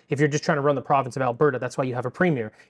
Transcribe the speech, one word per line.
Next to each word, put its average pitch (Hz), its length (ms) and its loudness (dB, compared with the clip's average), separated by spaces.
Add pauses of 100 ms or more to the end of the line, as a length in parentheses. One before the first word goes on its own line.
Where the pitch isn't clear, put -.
if 135 100 -2
you're 147 120 4
just 147 120 -2
trying 165 140 2
to 139 60 -2
run 143 140 2
the 131 40 -4
province 135 360 0
of 135 40 -4
Alberta. 127 380 2
That's 123 180 -6
why 143 80 -2
you 127 100 -4
have 123 120 -6
a 123 40 -4
premier, 135 420 0 (180)